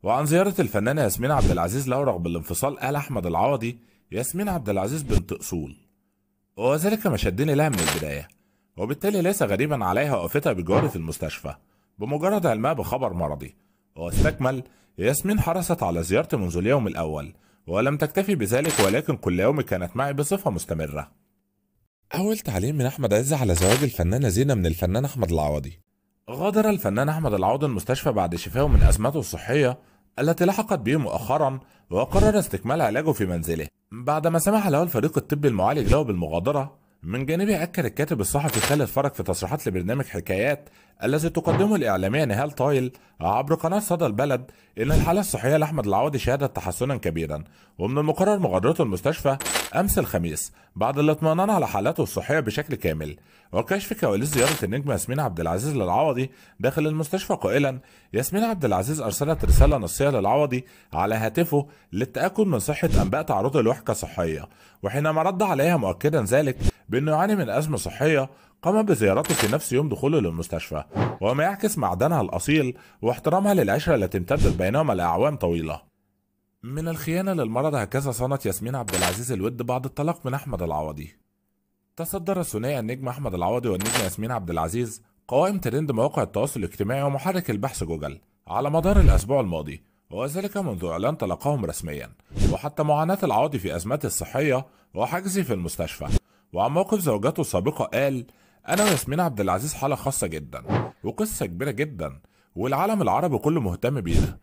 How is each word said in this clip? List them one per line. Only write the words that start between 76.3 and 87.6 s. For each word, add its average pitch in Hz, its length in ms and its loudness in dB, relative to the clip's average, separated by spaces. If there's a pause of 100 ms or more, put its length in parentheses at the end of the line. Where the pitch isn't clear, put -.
من 147 260 -8
الخيانة 165 440 -2
للمرض، 139 420 0
هكذا 131 360 -2
صانت 127 360 -4
ياسمين 110 280 -4
عبد 117 200 -4
العزيز 95 380 -2
الود 110 240 -2
بعد 123 280 -4
الطلاق 147 420 -4
من 131 80 -4
أحمد 120 280 -6
العوضي. 78 540 -6 (800)
تصدر 180 460 -4
ثنائي 131 360 -4
النجم 127 300 -6
أحمد 123 260 -6
العوضي 110 340 0
والنجمة 104 360 -2
ياسمين 98 260 -6
عبد 101 200 -6
العزيز 85 520 -4 (260)
قوائم 185 300 0
ترند 143 340 -2
مواقع 123 300 0
التواصل 107 380 -2
الاجتماعي 104 420 -4
ومحرك 143 480 -2
البحث 107 340 -4